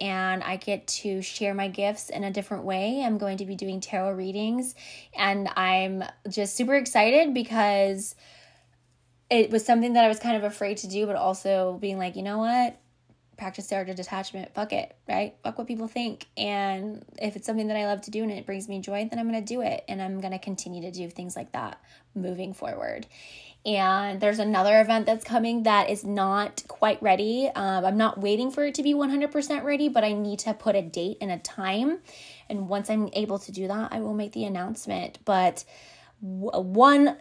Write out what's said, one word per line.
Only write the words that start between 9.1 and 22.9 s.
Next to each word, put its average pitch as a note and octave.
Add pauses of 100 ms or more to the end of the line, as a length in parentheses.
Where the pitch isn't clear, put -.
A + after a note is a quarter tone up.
it A3+
was A3
something A#3+
that A#3
I A3+
was A3
kind A#3
of G#3
afraid G#3
to G3+
do, G3
but G3+
also F#3
being G3
like, F3+
"You F#3+
know G3+
what? A#3+ (580)
Practice G3
the -
art F#3+
of F#3+
detachment. F#3+
Fuck G#3+
it, - (140)
right? G3+
Fuck -
what A#3
people A3+
think." A#3
And G3+ (160)
if G#3
it's G#3
something A3
that G#3+
I G#3
love G3+
to G#3+
do G#3+
and A3
it -
brings G3
me G3
joy, G3+
then A#3
I'm A3+
gonna A3+
do A3+
it. -
And F#3+
I'm F#3+
gonna F#3+
continue F3+
to F3
do F3+
things F3+
like -
that - (320)
moving F#3
forward. - (580)